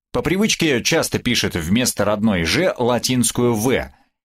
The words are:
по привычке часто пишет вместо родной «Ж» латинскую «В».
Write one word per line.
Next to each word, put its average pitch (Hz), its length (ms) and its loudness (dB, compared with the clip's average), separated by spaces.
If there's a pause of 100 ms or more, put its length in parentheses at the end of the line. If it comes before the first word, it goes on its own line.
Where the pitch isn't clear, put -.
(120)
по 123 80 -2
привычке 160 640 0
часто 143 380 0
пишет 107 340 -2
вместо 101 500 0
родной 101 400 0
«Ж» 120 320 0
латинскую 120 800 0
«В». 107 380 -2 (320)